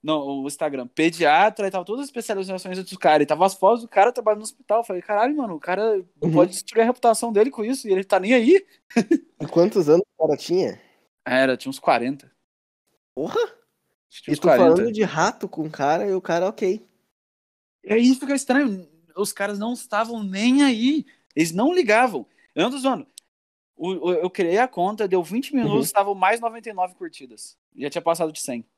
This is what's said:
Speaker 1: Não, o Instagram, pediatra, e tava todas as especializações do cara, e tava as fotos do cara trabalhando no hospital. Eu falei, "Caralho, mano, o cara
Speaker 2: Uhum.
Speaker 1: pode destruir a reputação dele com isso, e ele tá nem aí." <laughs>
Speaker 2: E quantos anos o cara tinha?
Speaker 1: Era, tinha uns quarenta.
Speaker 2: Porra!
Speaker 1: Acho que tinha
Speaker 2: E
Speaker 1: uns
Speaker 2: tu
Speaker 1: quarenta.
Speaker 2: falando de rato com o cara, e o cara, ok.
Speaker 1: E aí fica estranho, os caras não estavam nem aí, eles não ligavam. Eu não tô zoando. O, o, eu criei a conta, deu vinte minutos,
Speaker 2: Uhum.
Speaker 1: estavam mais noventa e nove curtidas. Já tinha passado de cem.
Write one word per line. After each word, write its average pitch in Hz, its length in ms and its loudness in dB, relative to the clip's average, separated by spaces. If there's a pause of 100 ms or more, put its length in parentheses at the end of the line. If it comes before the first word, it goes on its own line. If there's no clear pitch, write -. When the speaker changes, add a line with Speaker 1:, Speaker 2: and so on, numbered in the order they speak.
Speaker 1:
Não, 139 400 -4
o 139 40 -8
Instagram, 139 420 -6
pediatra, 170 760 2
e 190 40 -4
tava 185 140 -6
todas 226 180 -8
as 269 60 -12
especializações 190 760 -8
do 190 140 -16
cara, 156 240 4
e 147 40 2
tava 156 200 2
as 190 80 0
fotos 226 280 2
do 233 60 -18
cara 226 240 4
trabalhando 214 280 -2
no 220 40 -16
hospital. - 360 -4
Eu 233 40 -8
falei, 180 160 -8
"Caralho, 220 360 -2
mano, 226 180 -4
o 151 60 -12
cara 196 440 -2 (160)
Speaker 2:
Uhum. 165 120 0
Speaker 1:
pode 180 180 4
destruir - 320 -2
a - 20 6
reputação 233 480 0
dele 220 180 2
com 220 140 -8
isso, 247 240 -6
e 196 40 2
ele 190 120 0
tá 190 160 0
nem 214 140 2
aí." 294 320 4 (240)
<laughs> - 400 0 (100)
Speaker 2:
E 147 60 -6
quantos 180 420 2
anos 170 140 6 (160)
o 160 80 0
cara 147 100 0
tinha? 160 420 -2 (460)
Speaker 1:
Era, 127 320 2
tinha - 140 -12
uns 131 80 -12
quarenta. 135 520 -2 (840)
Speaker 2:
Porra! 160 260 -4
Speaker 1:
Acho - 760 -12
que - 60 -20
tinha 143 80 -4
Speaker 2:
E - 20 2
Speaker 1:
uns 143 60 -4
Speaker 2:
tu - 20 -6
Speaker 1:
quarenta. 180 220 6 (120)
Speaker 2:
falando 220 160 0
de 214 120 -2
rato 180 440 -2
com - 180 -10
o 156 40 -10
cara, 156 360 0
e 196 80 -2
o 185 60 -2
cara, 180 280 -2
ok. 214 360 -4 (1000)
Speaker 1:
E 196 80 -4
aí 240 220 4
fica 277 200 -4
estranho, 254 520 -2 (300)
os 196 160 -4
caras 202 260 -6
não 226 140 -4
estavam 226 500 -6
nem 220 400 2
aí, 262 440 2 (280)
eles 160 180 0
não 240 200 2
ligavam. 226 540 2 (280)
Eu 165 100 0
não 247 60 0
tô 285 80 -8
zoando. 254 280 -2 (680)
O, 175 120 -8 (200)
o, 180 40 2
eu 175 180 0
criei 180 280 0
a 247 100 2
conta, 202 400 -4
deu 180 140 0
vinte 226 320 -6
minutos, 240 220 0
Speaker 2:
Uhum. - 60 4
Speaker 1:
estavam 196 320 0
mais 196 260 0
noventa 233 280 -8
e 220 40 -12
nove 185 220 -4
curtidas. 139 640 -18 (200)
Já 143 140 -8
tinha 165 120 -8
passado 170 300 -2
de - 80 -14
cem. 120 240 -8 (140)